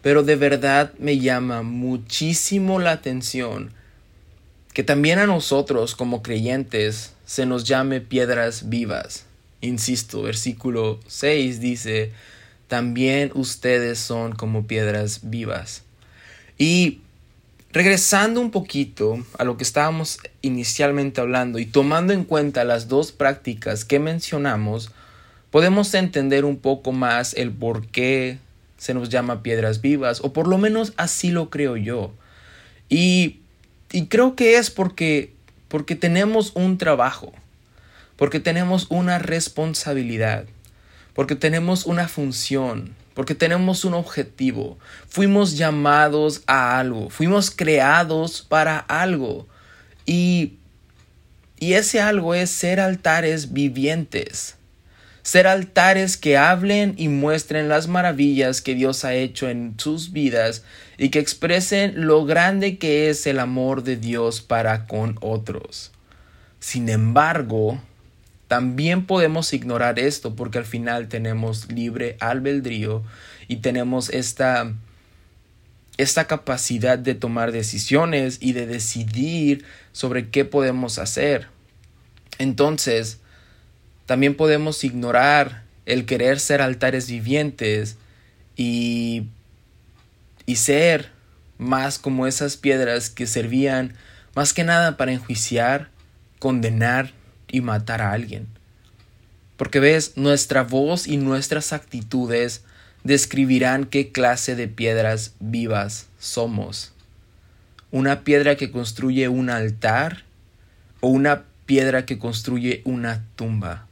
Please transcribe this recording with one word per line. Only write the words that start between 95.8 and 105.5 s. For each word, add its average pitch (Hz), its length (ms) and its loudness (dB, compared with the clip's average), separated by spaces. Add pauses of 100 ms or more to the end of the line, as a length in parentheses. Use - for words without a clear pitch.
condenar 123 720 0 (400)
y 131 80 0
matar 113 420 -4
a 101 80 0
alguien. 107 380 -6 (1080)
Porque, - 220 -2
ves, 151 380 4
nuestra 139 480 2
voz 143 420 0
y 147 100 -2
nuestras 139 560 -2
actitudes 120 920 -4 (400)
describirán 131 800 2
qué 135 260 -2
clase 123 460 0
de 120 100 -6
piedras 110 720 -2
vivas 107 720 -4 (100)